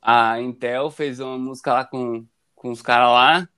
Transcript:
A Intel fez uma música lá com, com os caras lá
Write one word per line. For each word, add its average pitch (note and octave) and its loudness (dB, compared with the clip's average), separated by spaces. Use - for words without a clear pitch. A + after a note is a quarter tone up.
A A#2 2
Intel B2 -6
fez C#3 -8
uma C3 -10
música C3 -6
lá C3 0
com, A#2+ -8
com - -12
os A#2 -10
caras B2 4
lá D3 4